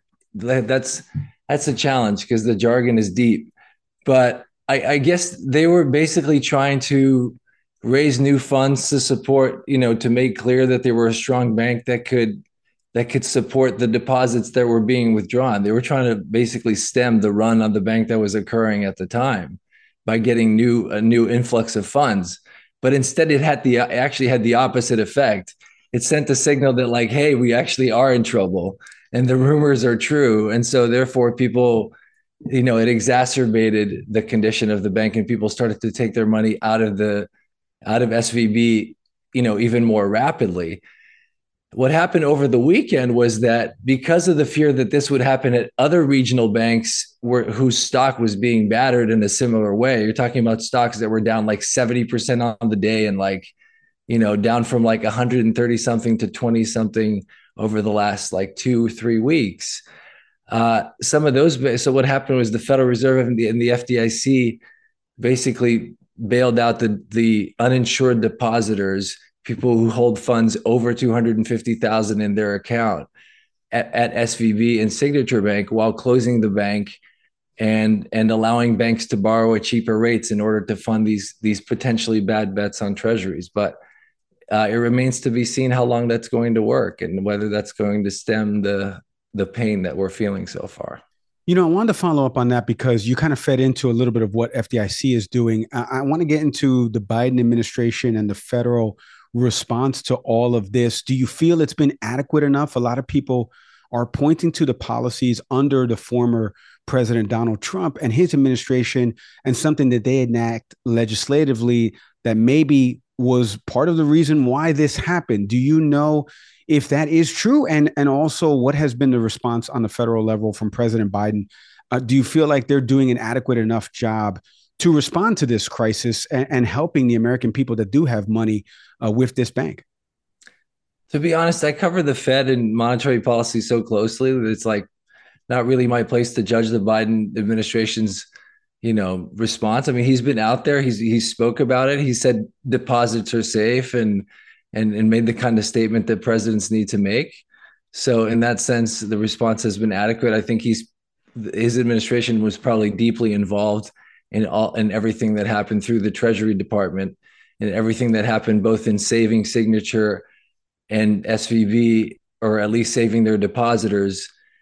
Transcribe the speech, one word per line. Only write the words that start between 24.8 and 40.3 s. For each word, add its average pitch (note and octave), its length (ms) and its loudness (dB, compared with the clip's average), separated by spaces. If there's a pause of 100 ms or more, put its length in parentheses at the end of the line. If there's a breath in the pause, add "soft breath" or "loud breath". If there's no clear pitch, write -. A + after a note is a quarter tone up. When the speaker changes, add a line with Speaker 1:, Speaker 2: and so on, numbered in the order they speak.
Speaker 1:
effect. G#2+ 560 0 (380 soft breath)
It A#2 100 -2
sent D3+ 280 0
a C3+ 40 2
signal C3+ 400 2
that, B2 140 0
like, A#2+ 220 0
"Hey, D3 260 2
we A#2+ 180 2
actually B2 380 0
are B2+ 200 4
in A#2+ 120 2
trouble F#2+ 540 -2 (340 loud breath)
and B2 160 2
the B2+ 80 2
rumors C#3 480 4
are A#2+ 120 2
true." A2+ 540 2
And A#2 160 0
so B2 220 2
therefore B2 480 2
people, A#2 580 2 (500 soft breath)
you B2 200 0
know, A#2 140 2
it A2+ 100 4
exacerbated A2+ 1200 2
the G#2+ 140 0
condition A2 460 0
of G#2 140 0
the G#2 80 -2
bank, G#2+ 240 0
and G#2+ 140 -2
people G#2+ 200 -2
started G#2+ 340 -4
to A2 100 -4
take A2+ 200 -4
their A2+ 140 0
money A2 340 0
out A2 220 0
of G2+ 140 -2
the, G#2 320 -2 (580)
out A2+ 160 0
of A2+ 100 0
S A#2 180 -2
V A#2 180 2
B, A2+ 480 0 (360)
you B2+ 100 -2
know, G#2+ 180 0
even A#2 240 2
more G#2+ 240 2
rapidly. G2+ 760 -2 (920 soft breath)